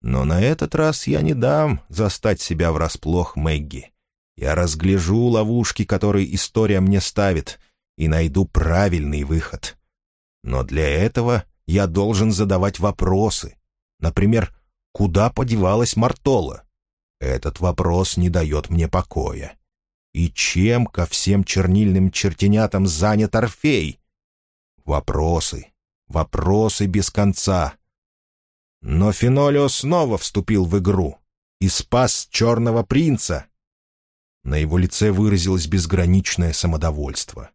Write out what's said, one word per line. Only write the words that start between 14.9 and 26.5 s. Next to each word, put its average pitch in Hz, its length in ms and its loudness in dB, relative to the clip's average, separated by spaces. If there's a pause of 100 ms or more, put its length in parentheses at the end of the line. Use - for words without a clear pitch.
куда 101 380 2
подевалась 113 680 0
Мартола? 107 680 0 (580)
Этот 65 380 -4
вопрос 87 580 0
не 90 140 2
дает 78 400 -2
мне 82 160 2
покоя. - 680 -4 (560)
И 82 200 0
чем 113 560 2
ко - 180 -2
всем 98 380 0
чернильным 95 680 2
чертенятам 101 760 2
занят 104 480 0
Орфей? 110 640 0 (840)
Вопросы, 78 880 -2 (360)
вопросы 101 800 0